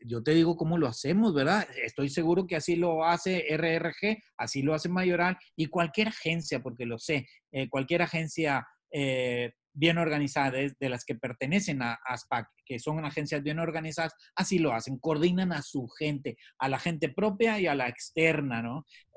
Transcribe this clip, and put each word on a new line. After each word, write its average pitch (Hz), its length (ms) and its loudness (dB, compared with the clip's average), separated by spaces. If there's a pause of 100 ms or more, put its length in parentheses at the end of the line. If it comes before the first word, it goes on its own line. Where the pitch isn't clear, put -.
yo 117 160 -6
te 151 140 2
digo 165 220 4
cómo 165 200 0
lo 151 100 2
hacemos, 175 460 2
¿verdad? 160 340 2 (160)
Estoy 139 260 -2
seguro 175 360 2
que 175 120 -2
así 170 180 0
lo 170 280 2
hace 170 480 2
R 160 240 2
R 165 180 -2
G, 214 280 -2 (160)
así 135 240 -4
lo 147 120 2
hace 156 160 -2
Mayoral 180 480 2 (180)
y 160 120 0
cualquier 190 420 0
agencia, 165 520 -4
porque 123 240 -8
lo 117 140 -6
sé, 143 260 -2 (260)
eh, 135 160 -4
cualquier 151 360 0
agencia, 156 640 0 (240)
eh, 127 600 0 (200)
bien 165 240 2
organizada, 147 540 0
de, 135 260 -2
de 135 120 -2
las 123 160 -4
que 139 100 -4
pertenecen 135 640 -2
a 117 240 -2
aspac, 123 440 -4 (160)
que 127 120 -8
son 156 280 -4
agencias 147 360 -4
bien 151 160 -4
organizadas, 160 560 -4 (220)
así 185 240 2
lo 147 140 2
hacen, 131 260 -4
coordinan 175 540 2
a 147 80 -4
su 127 260 -6
gente, 143 480 -4 (240)
a 131 80 0
la 135 100 0
gente 160 300 -2
propia 214 500 2
y 185 100 2
a 143 80 2
la 127 120 0
externa, 143 720 0
¿no? 143 240 -6 (320)